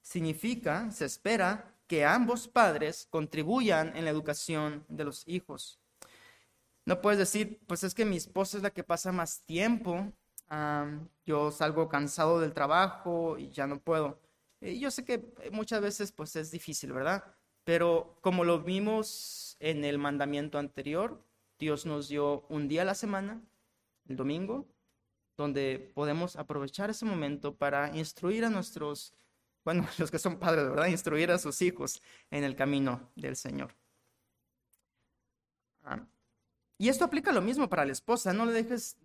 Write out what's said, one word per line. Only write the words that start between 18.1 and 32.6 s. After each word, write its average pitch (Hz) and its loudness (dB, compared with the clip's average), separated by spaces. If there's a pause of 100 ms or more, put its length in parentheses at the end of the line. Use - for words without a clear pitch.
como 180 4
lo 170 6
vimos 208 -2
en 147 0
el 143 0
mandamiento 143 -2
anterior, 147 -4 (360)
Dios 151 -2
nos 147 -4
dio 143 0
un 147 -2
día 156 2
a 185 2
la 196 0
semana, 208 -4 (640)
el 135 -6
domingo, 175 -4 (680)
donde 135 -2
podemos 147 0
aprovechar 151 -4
ese 220 -6
momento 143 -2
para 143 0
instruir 180 -2
a 226 2
nuestros, 156 -4 (500)
bueno, 170 2
<laughs> - -8
los 160 0
que 160 0
son 175 -2
padres, 160 4
¿verdad? 147 2
Instruir 170 2
a 175 4
sus 147 -4
hijos 175 0 (300)
en 143 -2
el 135 -2
camino 135 0